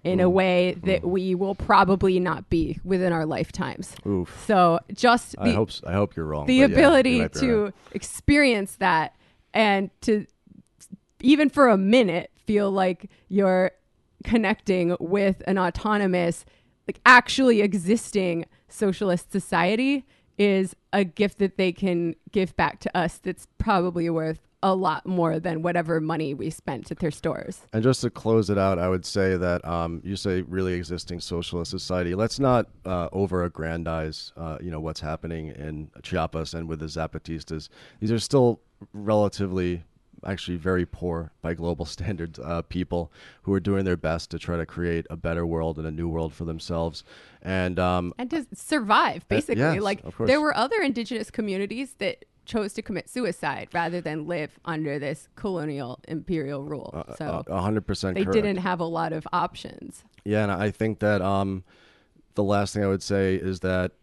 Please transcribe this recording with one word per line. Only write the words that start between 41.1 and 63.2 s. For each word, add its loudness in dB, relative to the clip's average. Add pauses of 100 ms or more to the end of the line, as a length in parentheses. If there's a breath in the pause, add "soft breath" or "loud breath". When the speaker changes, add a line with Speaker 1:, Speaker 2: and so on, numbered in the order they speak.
Speaker 2:
by -4
global -4
<laughs> -12
standards, -8
uh, -6
people -4 (300 loud breath)
who -2
are 2
doing 0
their 0
best -4
to -8
try -4
to -4
create -4
a -10
better -4
world -4
and -8
a -6
new -6
world -4
for -10
themselves. -6 (400 loud breath)
And, -2
um, 0
Speaker 1:
And -8
to -6
survive, 0
Speaker 2:
uh, -20
Speaker 1:
basically. -2
Speaker 2:
yes, 2
Speaker 1:
Like, -4
Speaker 2:
of -12
course. -2
Speaker 1:
there 4
were 2
other 0
indigenous -2
communities -4
that -4 (200)
chose -4
to -8
commit -8
suicide -6
rather -2
than -6
live -6
under -6
this -8
colonial -6
imperial -6
rule. -10
Speaker 2:
Uh, -10
uh, -12
Speaker 1:
So -6
Speaker 2:
a -4
hundred 0
percent -4
Speaker 1:
they 0
Speaker 2:
correct. 0
Speaker 1:
didn't 2
have -4
a -2
lot -4
of -8
options. -8 (220)
Speaker 2:
Yeah, 0
and 0
I 0
think -2
that, 2
um, 0 (720 soft breath)
the 0
last 2
thing 0
I 2
would 0
say 0